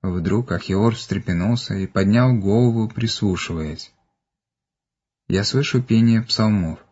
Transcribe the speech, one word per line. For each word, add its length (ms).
Вдруг 520
Ахиор 420
встрепенулся 800
и 100
поднял 480
голову, 540
прислушиваясь. 1040
"Я 160
слышу 400
пение 380
псалмов. 580